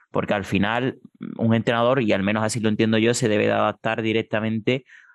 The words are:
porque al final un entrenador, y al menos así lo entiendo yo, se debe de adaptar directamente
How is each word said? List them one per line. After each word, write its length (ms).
porque 220
al 100
final 560
un 160
entrenador, 480
y 100
al 120
menos 200
así 160
lo 80
entiendo 300
yo, 160
se 160
debe 160
de 80
adaptar 480
directamente 840